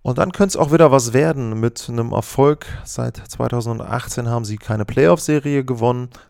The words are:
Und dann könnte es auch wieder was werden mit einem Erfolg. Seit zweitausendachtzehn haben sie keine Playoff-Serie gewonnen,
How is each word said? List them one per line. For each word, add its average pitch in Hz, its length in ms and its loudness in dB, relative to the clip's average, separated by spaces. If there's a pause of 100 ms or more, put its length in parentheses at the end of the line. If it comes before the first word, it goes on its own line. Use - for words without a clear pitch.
Und 127 160 -4
dann 180 160 0
könnte 196 200 2
es - 40 -6
auch 147 160 2
wieder 160 180 8
was 123 220 4
werden 127 480 0
mit 113 300 -2
einem 117 220 -4
Erfolg. 139 520 0 (180)
Seit - 360 -8
zweitausendachtzehn 117 1120 -6
haben 117 160 -4
sie 107 100 -8
keine 107 300 -4
Playoff-Serie 143 800 2
gewonnen, 123 420 -2 (200)